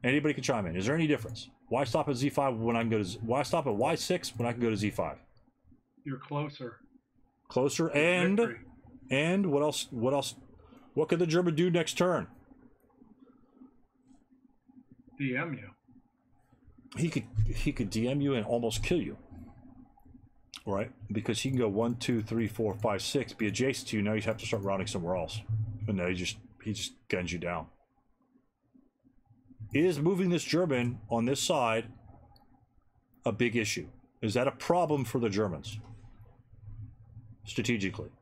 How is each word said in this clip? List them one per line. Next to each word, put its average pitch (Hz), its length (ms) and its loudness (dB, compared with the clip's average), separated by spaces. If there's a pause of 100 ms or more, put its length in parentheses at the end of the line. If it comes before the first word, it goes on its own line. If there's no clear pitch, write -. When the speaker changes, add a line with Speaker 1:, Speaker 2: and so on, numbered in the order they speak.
Speaker 1:
Anybody 143 300 4
can 135 100 -4
chime 117 240 0
in. 80 80 -4
Is 95 120 0
there 135 80 2
any 165 120 2
difference? 131 440 -2 (180)
Why 135 160 0
stop 147 240 0
at 139 80 0
Z 135 140 0
five 135 260 2
when 117 180 2
I 117 60 4
can 117 80 2
go 110 100 4
to 104 60 4
Z-, 92 160 -6
why 117 220 2
stop 160 240 2
at 113 80 2
Y 135 220 4
six - 400 -2
when 117 120 0
I 120 40 0
can 120 100 -2
go 117 80 4
to 110 60 2
Z 101 140 0
five? 78 280 -4 (880)
Speaker 2:
You're 135 140 -6
closer. 143 600 -8 (720)
Speaker 1:
Closer 143 400 2
Speaker 2:
It's - 80 0
Speaker 1:
and, 180 420 4
Speaker 2:
victory. 233 220 0 (500)
Speaker 1:
and 170 420 2
what 143 100 4
else, 151 280 0
what 127 240 0
else, 139 200 -2 (600)
what - 140 0
could 165 100 4
the 175 80 4
German 170 280 2
do 175 160 4
next 170 280 0
turn? 175 300 2 (3000)
Speaker 2:
D 131 180 -2
M 160 160 -4
you. 104 160 -10 (1300)
Speaker 1:
He 160 140 0
could, 123 140 -2 (200)
he 107 280 0
could 107 180 -2
D 110 180 0
M 139 140 0
you 139 100 2
and 113 140 0
almost 117 360 0
kill 175 200 2
you. - 160 -8 (1500)
Right? 101 240 -2 (200)
Because 107 300 -2
he 135 80 -2
can 131 100 -2
go 117 100 2
one, 117 280 0
two, 120 240 0
three, 113 260 -2
four, 104 280 -2
five, 104 260 0
six, - 320 -2
be - 140 -2
adjacent 117 420 0
to 113 80 -2
you. 104 60 2
Now 104 100 0
you 110 100 0
have 107 140 -2
to - 100 -12
start 104 160 -2
routing 98 240 -2
somewhere 90 300 -2
else. 85 240 -6 (460)
And 107 100 0
now 90 120 0
he 92 60 0
just, 90 220 -6 (260)
he 110 120 -4
just - 180 -8 (160)
guns 90 240 -2
you 87 60 -6
down. 85 300 -6 (2000)
Is 156 260 4
moving 180 300 2
this 175 160 2
German 127 540 2 (100)
on 117 160 2
this 139 180 2
side 117 440 2 (1400)
a 117 80 0
big 117 240 0
issue? 104 320 -2 (320)
Is 107 140 -2
that 123 120 4
a 135 40 2
problem 151 560 0
for 135 120 -2
the 117 120 2
Germans? 98 480 -2 (1700)
Strategically. 98 640 -2 (120)